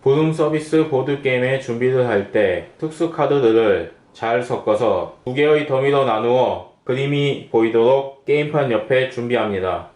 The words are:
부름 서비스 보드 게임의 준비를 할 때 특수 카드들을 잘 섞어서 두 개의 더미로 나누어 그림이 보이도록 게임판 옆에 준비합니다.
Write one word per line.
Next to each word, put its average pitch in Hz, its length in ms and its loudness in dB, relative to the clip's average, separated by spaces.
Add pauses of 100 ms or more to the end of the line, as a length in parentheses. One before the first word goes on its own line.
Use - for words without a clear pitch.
부름 156 300 2
서비스 156 560 0
보드 139 340 -2
게임의 127 400 0
준비를 123 460 0
할 101 240 -2
때 95 460 0
특수 160 340 -4
카드들을 113 840 2 (180)
잘 120 280 -2
섞어서 107 840 -2
두 127 80 -6
개의 147 340 2
더미로 135 380 2
나누어 113 680 0 (140)
그림이 139 680 -2
보이도록 117 720 2
게임판 147 480 0
옆에 127 380 0
준비합니다. 104 840 -4